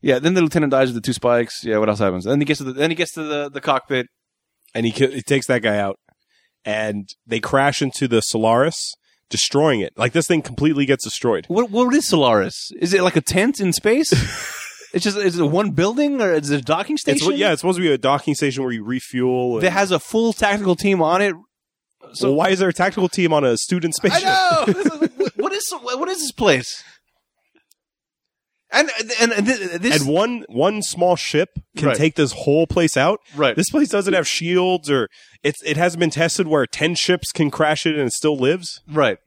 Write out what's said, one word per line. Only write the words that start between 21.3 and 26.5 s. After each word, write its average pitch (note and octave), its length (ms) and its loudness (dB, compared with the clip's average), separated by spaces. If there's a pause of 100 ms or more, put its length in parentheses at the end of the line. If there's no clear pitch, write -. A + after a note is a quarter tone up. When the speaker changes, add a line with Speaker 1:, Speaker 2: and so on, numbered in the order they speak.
Speaker 1:
So B2 140 0
Speaker 2:
Well, C#3 100 2
why F3+ 100 2
is F#3+ 100 2
there F#3 120 2
a - 20 -2
tactical F#3 380 0
team E3 240 0
on D3 100 2
a A#2+ 140 2
student E3+ 380 -2
spaceship? D#4+ 280 2
Speaker 1:
I F#4+ 420 2
know! G3+ 60 2
Speaker 2:
<laughs> - 0 -
Speaker 1:
This F#4+ 140 0
is D#4 220 -2 (640)
this, E4 100 -10
what B3+ 280 -6
is F#4 100 -6
this C#4+ 140 -8
place? C#3+ 500 0 (1900)